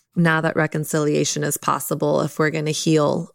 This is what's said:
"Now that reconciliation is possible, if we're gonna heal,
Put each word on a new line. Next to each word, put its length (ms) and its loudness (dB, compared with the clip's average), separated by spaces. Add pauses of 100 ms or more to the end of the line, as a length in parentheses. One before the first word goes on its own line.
(160)
"Now 260 2
that 140 -2
reconciliation 880 0
is 140 -2
possible, 640 -2
if 180 -4
we're 100 2
gonna 220 -2
heal, 640 2